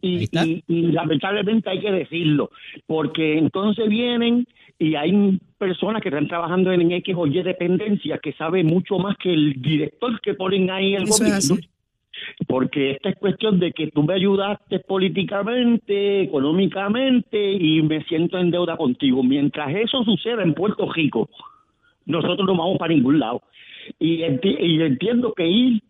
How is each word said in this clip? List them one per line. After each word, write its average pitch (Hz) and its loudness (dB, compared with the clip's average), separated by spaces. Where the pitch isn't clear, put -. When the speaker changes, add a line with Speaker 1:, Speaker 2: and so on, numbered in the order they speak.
Speaker 1:
Y, 190 -4
y, 180 -2
Speaker 2:
Ahí 110 -2
está. 165 -2
Speaker 1:
y, 165 -4
y 170 0
lamentablemente 190 -2
hay - -4
que 208 -4
decirlo, 156 0
porque 156 0
entonces 196 0
vienen 240 0
y 156 2
hay 185 2
personas 208 -2
que 196 -4
están 151 -2
trabajando 175 0
en 175 2
X 175 -4
o 170 0
Y 170 0
dependencia 180 -2
que 139 -8
sabe 170 0
mucho 180 2
más 190 -2
que 180 0
el 151 2
director 156 -2
que 202 -2
ponen 190 0
ahí 190 0
en 190 -2
el 208 -4
Speaker 3:
Eso 214 2
es 214 2
Speaker 1:
gobierno. 196 2
Speaker 3:
así. - -6
Speaker 1:
Porque 135 -2
esta 190 -6
es 185 -6
cuestión 196 0
de 175 0
que 156 -4
tú 147 0
me 165 2
ayudaste 196 0
políticamente, 202 0
económicamente, 196 0
y 160 2
me 156 0
siento 170 -2
en 175 2
deuda 170 0
contigo. 135 2
Mientras 143 0
eso 233 0
suceda 220 0
en 165 2
Puerto 190 -2
Rico, 123 0
nosotros 170 0
no 190 2
vamos 175 0
para 165 0
ningún 139 4
lado. 120 -2
Y 165 0
enti-, 165 0
y 165 2
entiendo 214 0
que 170 0
ir 233 4